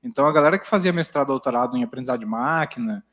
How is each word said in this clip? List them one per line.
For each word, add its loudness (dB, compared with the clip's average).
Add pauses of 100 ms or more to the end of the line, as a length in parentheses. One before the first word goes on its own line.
Então, 0
a 4
galera 6
que -6
fazia 2
mestrado, 0
doutorado 0
em 0
aprendizado -6
de -10
máquina -4